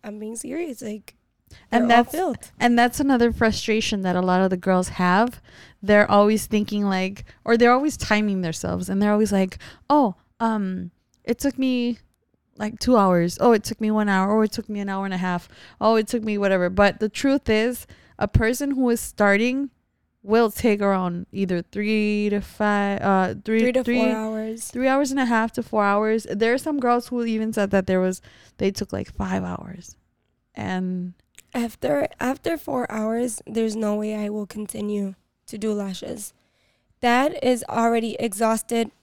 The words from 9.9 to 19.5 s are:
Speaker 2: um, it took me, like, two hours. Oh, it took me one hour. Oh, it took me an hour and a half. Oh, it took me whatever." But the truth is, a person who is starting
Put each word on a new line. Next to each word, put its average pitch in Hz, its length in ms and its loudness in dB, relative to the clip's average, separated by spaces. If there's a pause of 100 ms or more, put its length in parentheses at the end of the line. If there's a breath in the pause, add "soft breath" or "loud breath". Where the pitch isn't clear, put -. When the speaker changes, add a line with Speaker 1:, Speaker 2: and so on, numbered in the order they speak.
Speaker 2:
um, 190 520 -2 (340)
it - 140 -2
took 277 200 -2
me, 247 400 0 (580)
like, 214 220 -8
two 247 180 4
hours. 180 440 4
Oh, 233 120 6
it 214 120 2
took - 160 -8
me 214 100 0
one 214 180 0
hour. 190 220 0
Oh, 220 120 2
it 214 100 0
took - 160 -10
me 208 120 -8
an 196 80 -6
hour 196 160 -6
and 190 100 -6
a 185 40 -4
half. 175 300 -4 (320 loud breath)
Oh, 220 160 4
it 220 120 0
took 233 140 -4
me 208 160 -2
whatever." 190 320 2
But 190 300 2
the 214 80 0
truth 269 400 0
is, 226 380 0 (320 soft breath)
a 208 100 -2
person 254 440 0
who 254 180 0
is 233 100 0
starting 240 720 0 (520)